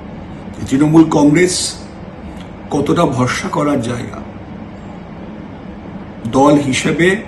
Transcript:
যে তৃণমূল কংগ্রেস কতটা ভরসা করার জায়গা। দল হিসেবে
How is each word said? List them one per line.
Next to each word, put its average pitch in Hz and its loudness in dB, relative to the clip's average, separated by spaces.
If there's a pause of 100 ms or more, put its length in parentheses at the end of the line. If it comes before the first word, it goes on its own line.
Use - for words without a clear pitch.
(600)
যে - -8
তৃণমূল 151 6
কংগ্রেস 156 4 (960)
কতটা 151 2
ভরসা 127 0
করার 147 0
জায়গা। 117 -6 (2000)
দল 139 6
হিসেবে 156 2